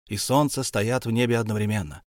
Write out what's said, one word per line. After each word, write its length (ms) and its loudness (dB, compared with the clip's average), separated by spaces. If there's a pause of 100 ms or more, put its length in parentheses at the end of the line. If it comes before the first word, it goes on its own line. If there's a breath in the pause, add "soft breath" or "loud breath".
и 100 -6
солнце 460 2
стоят 420 0
в 60 -2
небе 260 2
одновременно. 680 -2 (140)